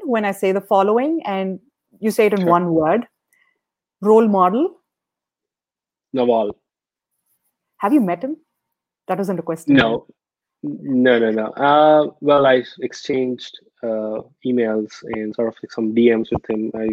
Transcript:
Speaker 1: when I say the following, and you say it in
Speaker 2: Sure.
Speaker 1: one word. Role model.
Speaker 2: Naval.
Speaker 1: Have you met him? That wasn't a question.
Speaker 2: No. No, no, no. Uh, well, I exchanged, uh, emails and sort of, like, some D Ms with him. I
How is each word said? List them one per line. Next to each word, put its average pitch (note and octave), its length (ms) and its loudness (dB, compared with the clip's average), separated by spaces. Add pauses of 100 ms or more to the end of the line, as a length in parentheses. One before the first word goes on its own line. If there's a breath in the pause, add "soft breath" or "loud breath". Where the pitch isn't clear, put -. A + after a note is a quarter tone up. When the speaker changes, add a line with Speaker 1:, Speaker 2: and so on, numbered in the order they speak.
Speaker 1:
when A3+ 200 -2
I G3+ 60 -2
say G3 220 -2
the G3 100 -2
following, A3+ 640 0
and F#3+ 320 -6 (420)
you G#3+ 100 -2
say G#3+ 160 2
it G#3 60 0
in G3 80 0
Speaker 2:
Sure. F3 80 0
Speaker 1:
one F3 240 2
word. E3 340 0 (920)
Role A3 280 4
model. G3+ 480 0 (1400)
Speaker 2:
Naval. A#2 440 0 (1200)
Speaker 1:
Have G#3 140 -2
you D4 80 6
met F3 220 -2
him? D4 140 -8 (720)
That F#3 100 -4
wasn't F#3+ 220 -4
a - 20 -6
question. D#3+ 320 -2
Speaker 2:
No. A2+ 320 2 (560)
No, C3 560 0
no, A2+ 120 0
no. A2 160 -2 (200)
Uh, D3+ 440 4 (100)
well, C#3+ 260 2
I B2+ 160 4 (180)
exchanged, B2+ 760 -6 (240)
uh, A2 400 -6 (240)
emails A2 460 0 (220)
and G#2+ 200 -8
sort A#2 140 -2
of, A2 140 -8
like, - 100 -14
some A2 220 -4
D A#2 200 4
Ms A2 180 -4
with A2 180 -6
him. G#2+ 240 -4
I A2 180 -6